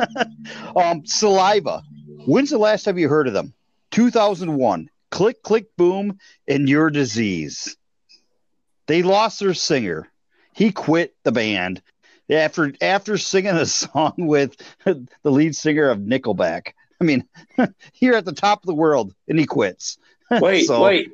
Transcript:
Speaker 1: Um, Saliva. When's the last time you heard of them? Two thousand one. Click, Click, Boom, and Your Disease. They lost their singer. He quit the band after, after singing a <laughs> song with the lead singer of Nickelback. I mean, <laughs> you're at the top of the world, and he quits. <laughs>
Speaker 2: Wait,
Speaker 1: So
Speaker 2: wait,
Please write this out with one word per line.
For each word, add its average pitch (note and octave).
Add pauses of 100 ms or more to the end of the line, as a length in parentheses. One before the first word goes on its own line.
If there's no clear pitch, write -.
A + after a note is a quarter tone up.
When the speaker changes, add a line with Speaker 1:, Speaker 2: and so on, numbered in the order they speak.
(760)
Speaker 1:
Um, E3+
Saliva. F#3+ (420)
When's A#3+
the C4+
last G#3+
time F#3
you D#3
heard D3
of G#2
them? F2 (380)
Two A#3
thousand F#3
one. G2+ (220)
Click, -
Click, G#3+
Boom, F#3+ (300)
and C#3
Your D3+
Disease. G#2+ (1080)
They E3
lost G3+
their G3
singer. G#2 (460)
He G3
quit E3
the C3+
band G2 (480)
after, D3+
after G3
singing G3+
a C#3+
<laughs> -
song -
with D3+ (280)
the D3
lead D3
singer D3+
of G#2+
Nickelback. G2 (280)
I F#3
mean, C#3 (360)
<laughs> G#3 (280)
you're B3
at G#3
the E3+
top G3+
of -
the F3+
world, D3 (140)
and D#3
he D3+
quits. - (160)
<laughs> -
Speaker 2:
Wait, F#3
Speaker 1:
So A#2+
Speaker 2:
wait, F#3+